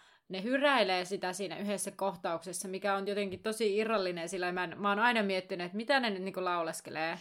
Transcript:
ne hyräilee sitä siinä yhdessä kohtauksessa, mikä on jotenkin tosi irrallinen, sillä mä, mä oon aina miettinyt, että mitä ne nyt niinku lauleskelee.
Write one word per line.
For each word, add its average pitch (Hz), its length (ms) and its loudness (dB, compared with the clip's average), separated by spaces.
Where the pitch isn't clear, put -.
ne 185 140 -6
hyräilee 240 640 4
sitä 180 280 -4
siinä 175 240 -6
yhdessä 202 340 -2
kohtauksessa, 180 800 -4
mikä 190 280 0
on 196 100 -2
jotenkin 196 360 -2
tosi 220 340 0
irrallinen, 185 520 0
sillä 180 240 -2
mä, 180 140 -2
mä 175 220 -2
oon 202 100 4
aina 233 240 6
miettinyt, 185 420 -2
että 180 120 -6
mitä 262 240 4
ne 240 100 2
nyt 185 120 -4
niinku 190 220 -4
lauleskelee. 170 760 -2